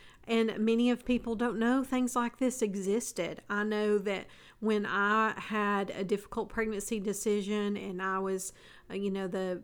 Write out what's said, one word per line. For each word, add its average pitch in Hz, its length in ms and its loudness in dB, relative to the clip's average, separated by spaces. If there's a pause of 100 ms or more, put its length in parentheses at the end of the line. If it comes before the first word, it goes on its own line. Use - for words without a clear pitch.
(280)
And 226 280 2
many 226 340 4
of 240 140 0
people 240 300 0
don't 220 240 -2
know 240 240 4
things 254 320 0
like 233 240 0
this 254 240 0
existed. 196 880 -2
I 208 140 0
know 214 340 2
that 196 300 -2 (320)
when 208 260 2
I 208 500 2
had 202 540 0
a - 140 -4
difficult 208 440 -2
pregnancy 220 520 -2
decision 208 760 0
and 190 240 -6
I 190 200 0
was, 190 320 -2 (360)
uh, - 60 -10
you 202 160 -2
know, 190 160 -2
the, 185 380 -2